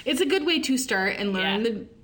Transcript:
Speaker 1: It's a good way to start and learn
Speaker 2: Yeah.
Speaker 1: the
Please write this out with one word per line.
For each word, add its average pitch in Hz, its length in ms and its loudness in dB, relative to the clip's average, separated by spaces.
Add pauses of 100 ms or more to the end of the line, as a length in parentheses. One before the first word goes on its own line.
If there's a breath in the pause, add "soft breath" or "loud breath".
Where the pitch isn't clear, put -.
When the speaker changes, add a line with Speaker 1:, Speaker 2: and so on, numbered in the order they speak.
Speaker 1:
It's 269 160 0
a 370 60 2
good 294 200 0
way 330 140 2
to 262 180 0
start 196 400 0
and 202 140 -2
learn 190 320 0
Speaker 2:
Yeah. 233 60 0
Speaker 1:
the 202 160 -8 (180)